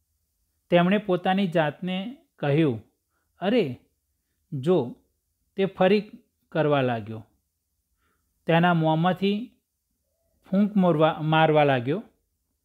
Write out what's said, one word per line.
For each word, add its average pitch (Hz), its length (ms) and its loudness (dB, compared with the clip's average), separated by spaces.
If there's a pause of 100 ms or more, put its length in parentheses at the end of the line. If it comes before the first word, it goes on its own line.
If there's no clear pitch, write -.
(720)
તેમણે 180 280 2
પોતાની 190 500 -2
જાતને 180 720 -4 (180)
કહ્યું, 143 480 0 (560)
"અરે, 185 400 -2 (720)
જો, 139 440 -2 (600)
તે 196 100 -2
ફરી 190 460 0 (400)
કરવા 147 300 0
લાગ્યો, 113 460 -6 (1200)
તેના 170 280 2
મોંમાંથી 180 800 -2 (1000)
ફૂંક 202 260 0
મોરવા, 160 460 2
મારવા 156 420 4
લાગ્યો. 139 400 -2 (600)